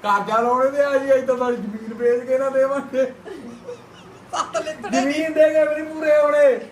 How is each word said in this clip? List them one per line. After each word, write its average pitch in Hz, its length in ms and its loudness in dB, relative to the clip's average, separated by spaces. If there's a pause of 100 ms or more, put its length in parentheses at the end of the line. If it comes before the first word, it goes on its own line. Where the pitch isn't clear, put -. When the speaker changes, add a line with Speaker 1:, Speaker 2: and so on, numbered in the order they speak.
Speaker 1:
ਕਰਜ਼ਾ 208 380 2
ਲਾਉਣੇ 254 300 2
ਤੇ 285 120 0
ਆ 277 140 2
ਜੀ, 269 160 0
ਅਸੀਂ 262 100 4
ਤਾਂ 254 140 0
ਸਾਡੀ 247 180 0
ਜ਼ਮੀਨ 220 380 -10
ਵੇਚ 240 300 0
ਕੇ 262 140 -2
ਨਾ 269 120 0
ਦੇਵਾਂਗੇ। 269 560 0 (1300)
Speaker 2:
ਸੱਤ - 300 -4
ਲਿੱਤੜੇ 302 400 -4
Speaker 1:
ਜ਼ਮੀਨ 302 320 -2
ਦੇ 311 160 6
ਕੇ 311 160 2
ਵੀ 302 160 -4
ਨਹੀਂ 311 120 -10
ਪੂਰੇ 311 240 2
ਹੋਣੇ। 294 380 4 (160)